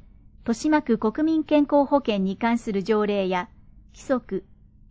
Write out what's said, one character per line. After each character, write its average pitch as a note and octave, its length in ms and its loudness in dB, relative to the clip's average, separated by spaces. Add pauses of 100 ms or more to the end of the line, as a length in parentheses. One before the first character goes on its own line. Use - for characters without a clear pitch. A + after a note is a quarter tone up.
(440)
豊 A#3 100 -2
島 D4+ 280 0
区 A3+ 160 0
国 A3+ 280 -2
民 D#4+ 180 0
健 D4 200 4
康 C#4+ 200 2
保 C#4 140 2
険 A3 220 -2
に F#3+ 180 -2
関 A#3 220 0
す A3+ 120 -8
る G3 100 -2
条 G#3+ 240 0
例 G3+ 220 0
や、 F3+ 220 -4 (440)
規 - 80 -20
則、 A#3+ 440 -4 (440)